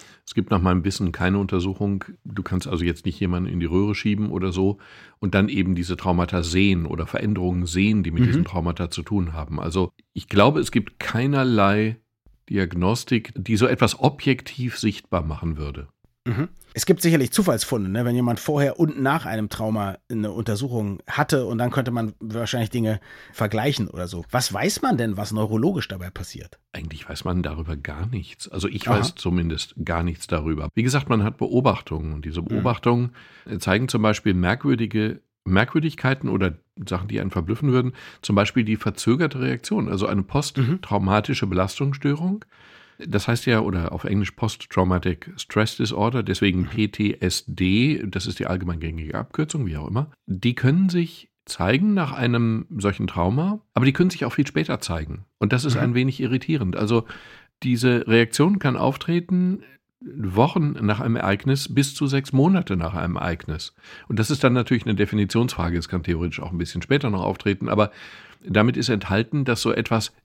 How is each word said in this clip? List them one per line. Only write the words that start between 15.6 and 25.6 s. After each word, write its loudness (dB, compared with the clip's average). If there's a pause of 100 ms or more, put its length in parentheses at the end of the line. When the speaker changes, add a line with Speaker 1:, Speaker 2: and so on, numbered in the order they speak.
Speaker 2:
Mhm. -2 (240)
Es -4
gibt 0
sicherlich 0
Zufallsfunde, 0
ne? -2
Wenn 0
jemand 0
vorher -2
und 0
nach 0
einem -4
Trauma -4 (120)
eine -4
Untersuchung -4
hatte 0
und -2
dann 0
könnte -2
man -4
wahrscheinlich -4
Dinge -2 (320)
vergleichen -2
oder -8
so. -10
Was -2
weiß -2
man 2
denn, -2
was -6
neurologisch 0